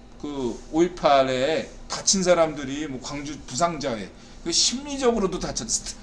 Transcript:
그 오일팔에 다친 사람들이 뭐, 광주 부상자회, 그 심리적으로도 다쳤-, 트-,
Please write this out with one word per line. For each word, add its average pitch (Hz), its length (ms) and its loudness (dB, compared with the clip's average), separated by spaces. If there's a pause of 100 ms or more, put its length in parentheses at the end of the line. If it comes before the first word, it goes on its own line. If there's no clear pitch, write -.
(220)
그 135 380 -4 (120)
오일팔에 143 1000 4 (180)
다친 - 360 0
사람들이 156 640 2
뭐, 127 140 -8
광주 143 400 -8
부상자회, 127 680 -2 (340)
그 170 80 -4
심리적으로도 240 880 0
다쳤-, 139 280 -6
트-, - 360 -4